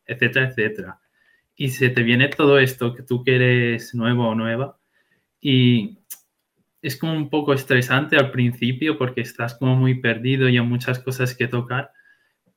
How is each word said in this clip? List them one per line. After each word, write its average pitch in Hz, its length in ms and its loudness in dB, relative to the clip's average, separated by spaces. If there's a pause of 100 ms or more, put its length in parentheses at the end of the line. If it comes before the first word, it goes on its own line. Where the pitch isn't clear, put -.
etcétera, 127 440 0
etcétera. 107 500 -6 (580)
Y 139 120 -6
se 127 180 0
te 123 160 0
viene 123 240 2
todo 139 320 4
esto, 127 340 0
que - 80 -18
tú 123 220 -6
que 127 140 2
eres 123 580 0
nuevo 120 320 0
o 110 80 -2
nueva, 113 420 -6 (600)
y 123 600 2 (840)
es - 160 -6
como 160 160 -4
un 151 160 -4
poco 147 240 2
estresante 131 640 2
al 127 120 4
principio 127 680 -2
porque 127 240 -4
estás 120 340 -8
como 131 220 0
muy 131 240 2
perdido 127 480 0
y 123 80 4
hay 120 80 2
muchas 123 340 -4
cosas 127 340 -4
que 120 140 -2
tocar, 123 440 -6 (640)